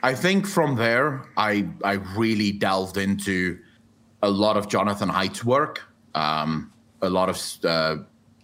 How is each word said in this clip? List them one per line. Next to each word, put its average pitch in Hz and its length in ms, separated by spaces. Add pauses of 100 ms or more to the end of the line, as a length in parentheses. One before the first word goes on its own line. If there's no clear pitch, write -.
I 131 140
think 190 320
from 151 280
there, 127 500 (120)
I, 104 300 (160)
I 98 100 (240)
really 110 340
delved 95 460
into 95 600 (640)
a 101 60
lot 104 280
of 101 120
Jonathan 101 400
Haidt's 95 360
work, 143 360 (340)
um, 78 560 (300)
a 95 80
lot 92 200
of, 90 80 (280)
uh, 80 320 (460)